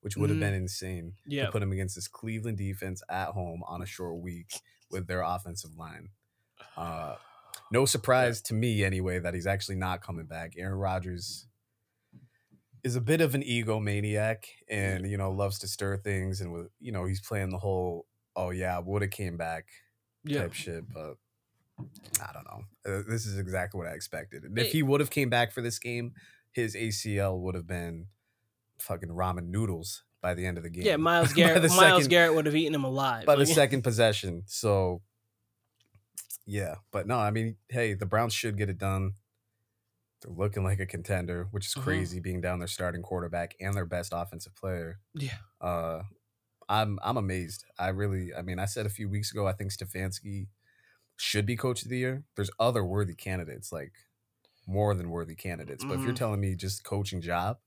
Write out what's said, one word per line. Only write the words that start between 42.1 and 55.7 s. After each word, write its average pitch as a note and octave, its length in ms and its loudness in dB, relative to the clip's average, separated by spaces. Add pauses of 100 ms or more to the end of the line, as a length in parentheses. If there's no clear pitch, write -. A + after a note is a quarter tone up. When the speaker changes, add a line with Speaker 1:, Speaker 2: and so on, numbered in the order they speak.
Speaker 1:
being F2+ 200 -2
down F2+ 180 0
their F2 100 -4
starting F2 340 -4
quarterback F2 580 -4
and G2 140 -2
their F#2 120 0
best F2 280 -4
offensive F2 400 -6
player. F2+ 460 -6 (140)
Speaker 2:
Yeah. C#3 220 -6 (240)
Speaker 1:
Uh, E2+ 420 -2 (640)
I'm, G#2 340 2
I'm B2 140 0
amazed. F#2 480 -2 (140)
I F#2 100 0
really, F#2+ 460 -2
I - 80 -6
mean, F2+ 160 -4
I G2 80 -2
said G#2 200 -4
a G2+ 40 0
few G#2 180 -6
weeks G#2 240 -2
ago, G#2 140 0
I F#2+ 60 2
think G2 200 -6
Stefanski F#2+ 760 -6 (680)
should G#2 300 0
be A#2 100 0
coach B2 260 -2
of A2+ 60 -10
the B2+ 100 -2
year. C3 260 -2 (120)
There's G2 220 -2
other A2+ 260 4
worthy F#2+ 300 0
candidates, F2 580 -8
like, D2+ 200 -8 (760)
more G2+ 280 4
than F2 160 -2
worthy E2 240 -6
candidates. D#2 500 -8